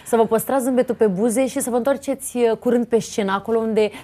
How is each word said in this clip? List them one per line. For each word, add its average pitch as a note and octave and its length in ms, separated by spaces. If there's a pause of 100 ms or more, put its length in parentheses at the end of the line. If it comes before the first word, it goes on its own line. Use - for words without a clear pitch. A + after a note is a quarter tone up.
să A#3 100
vă A3+ 100
păstrați A#3 380
zâmbetul B3 300
pe A3+ 120
buze A3 400
și C#4 140
să B3+ 100
vă A#3 60
întoarceți, C4+ 600
uh, A3+ 220
curând A#3+ 280
pe A#3 120
scenă, G3 340
acolo G#3+ 260
unde G#3+ 320 (140)